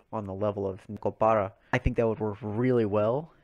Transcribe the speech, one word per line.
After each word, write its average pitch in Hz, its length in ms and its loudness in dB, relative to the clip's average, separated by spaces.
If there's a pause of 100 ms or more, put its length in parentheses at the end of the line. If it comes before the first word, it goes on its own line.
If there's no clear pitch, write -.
(120)
on 110 120 -6
the 95 100 -8
level 101 320 -2
of 95 220 -6
Nicopara. 104 640 0 (200)
I 127 60 2
think 123 200 -2
that 117 100 4
would 110 120 -2
work 107 200 -4
really 117 460 2
well, 107 460 0 (120)